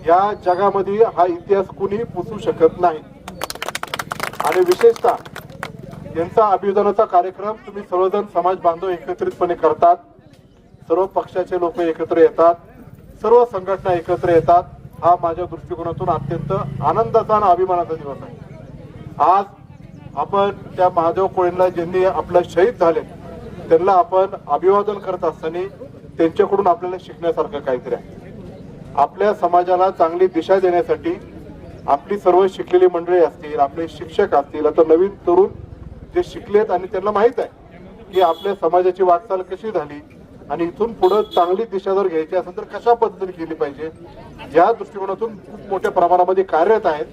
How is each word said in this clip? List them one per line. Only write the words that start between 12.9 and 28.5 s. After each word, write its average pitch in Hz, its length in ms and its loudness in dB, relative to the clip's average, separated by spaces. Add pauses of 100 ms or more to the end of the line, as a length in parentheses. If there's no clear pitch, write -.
सर्व 233 220 6
संघटना 190 480 -4
एकत्र 175 360 -2
येतात, 170 340 4 (420)
हा 175 180 6
माझ्या 170 220 -4
दृष्टिकोनातून 165 640 -8
अत्यंत 160 440 -4 (300)
आनंदाचा 214 540 0
आणि 208 80 2
अभिमानाचा 175 500 2
दिवस 139 280 -12
आहे. 127 140 -18 (960)
आज 202 120 2 (720)
आपण 196 340 -2
त्या - 380 -2
महादेव 175 380 0
कोळींना 180 420 0
ज्यांनी 175 360 -2
आपलं 175 360 0 (100)
शहीद 196 300 2
झाले 165 200 2 (680)
त्यांना 170 240 4
आपण 185 340 2 (220)
अभिवादन 202 460 2
करत 185 300 -8
असताना 165 600 -6 (340)
त्यांच्याकडून 190 480 2
आपल्याला 180 340 0
शिकण्यासारखं 160 580 -4
काहीतरी 127 360 -4
आहे. - 380 -16 (640)